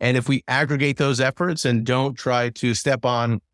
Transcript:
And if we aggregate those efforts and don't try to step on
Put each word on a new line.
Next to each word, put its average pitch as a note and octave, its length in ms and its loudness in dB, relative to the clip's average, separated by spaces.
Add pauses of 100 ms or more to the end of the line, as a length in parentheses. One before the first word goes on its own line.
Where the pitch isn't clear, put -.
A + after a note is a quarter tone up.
And B2+ 180 2
if A2+ 100 -2
we C3+ 200 0
aggregate C#3 500 0
those C#3 200 0
efforts D#3 460 -2
and A#2 220 0
don't C3 260 0
try B2 380 -2
to A#2 240 -2
step C3 320 -2
on A#2+ 340 0 (140)